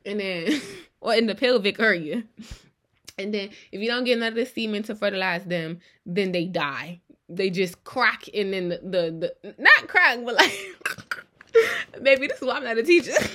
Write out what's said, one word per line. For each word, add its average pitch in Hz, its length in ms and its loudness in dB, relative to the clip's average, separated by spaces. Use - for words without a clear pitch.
And 214 120 -4
then, 190 400 -2
<laughs> - 200 -20
or 226 120 0
in 226 140 4
the 196 80 -2
pelvic 220 440 2
area. 190 440 0
And 202 120 -6
then 208 200 -4
if 190 80 -10
you 220 80 -4
don't 240 180 -2
get 240 120 2
none 226 120 -2
of 226 60 -8
the 233 120 0
semen 214 360 -4
to 214 120 -8
fertilize 190 500 -2
them, 170 360 -6
then 185 240 -2
they 175 140 0
die. 156 540 -4
They 190 220 -2
just 180 320 -4
crack 226 400 0
and 196 180 -2
then 180 180 -4
the, 170 120 -4
the, 170 640 -4
the, 208 160 -16
not 480 280 8
crack, 302 380 2
but 240 80 -4
like, 370 420 2
<laughs> - 640 0
maybe 269 240 4
this - 140 -6
is 254 80 -4
why 247 80 -2
I'm 294 80 -6
not 226 140 -2
a 233 60 0
teacher. 302 340 4
<laughs> - 60 4